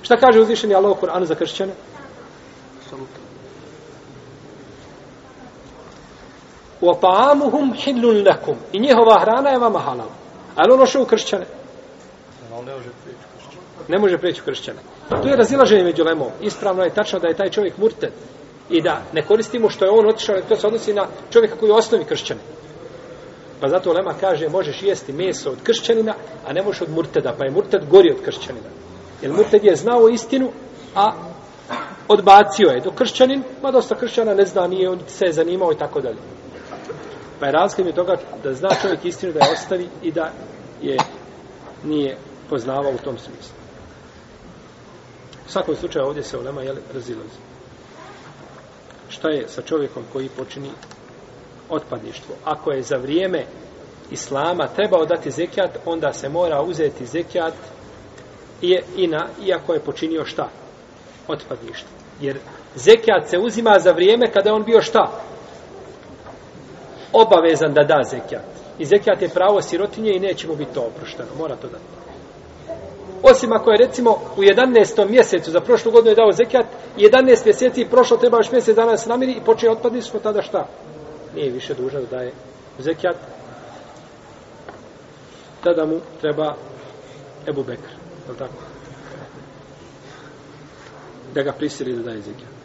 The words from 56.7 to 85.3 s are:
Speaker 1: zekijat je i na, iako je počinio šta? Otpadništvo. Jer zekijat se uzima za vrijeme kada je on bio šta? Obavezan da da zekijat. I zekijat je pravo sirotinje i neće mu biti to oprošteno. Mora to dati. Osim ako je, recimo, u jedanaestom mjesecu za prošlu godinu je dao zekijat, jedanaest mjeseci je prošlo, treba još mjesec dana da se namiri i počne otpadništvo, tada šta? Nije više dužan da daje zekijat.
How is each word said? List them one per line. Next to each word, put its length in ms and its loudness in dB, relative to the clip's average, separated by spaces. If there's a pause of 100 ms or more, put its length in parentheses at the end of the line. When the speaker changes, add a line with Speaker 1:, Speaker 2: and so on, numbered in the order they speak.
Speaker 1:
zekijat 480 -6 (1080)
je 220 2 (120)
i 120 0
na, 200 -4 (180)
iako 280 -2
je 60 -2
počinio 460 -6
šta? 240 -8 (800)
Otpadništvo. 640 -12 (320)
Jer 160 -8 (380)
zekijat 540 4
se 80 0
uzima 420 2
za 120 4
vrijeme 400 4
kada 180 2
je 60 2
on 80 -2
bio 180 6
šta? 300 0 (2000)
Obavezan 600 4
da 100 4
da 180 2 (100)
zekijat. 320 -12 (360)
I 60 -8
zekijat 360 2
je 80 -2
pravo 320 2
sirotinje 500 -4
i 80 -2
neće 280 -6
mu 80 -6
biti 180 -10
to 80 -6
oprošteno. 560 -12
Mora 180 -8
to 120 -16
dati. 160 -16 (1400)
Osim 300 6
ako 180 2
je, 60 4
recimo, 400 2 (200)
u 60 0
jedanaestom 680 4
mjesecu 400 2
za 100 2
prošlu 300 2
godinu 200 8
je 40 6
dao 160 6
zekijat, 340 2 (320)
jedanaest 480 6
mjeseci 360 2
je 80 -4
prošlo, 280 6
treba 200 4
još 140 2
mjesec 240 2
dana 160 2
da 60 2
se 120 -8
namiri 220 -2
i 140 -10
počne 240 4
otpadništvo, 500 -4
tada 220 -2
šta? 260 -6 (680)
Nije 160 -4
više 220 -10
dužan 280 -6
da 160 -10
daje 140 -8 (480)
zekijat. 360 -4 (2500)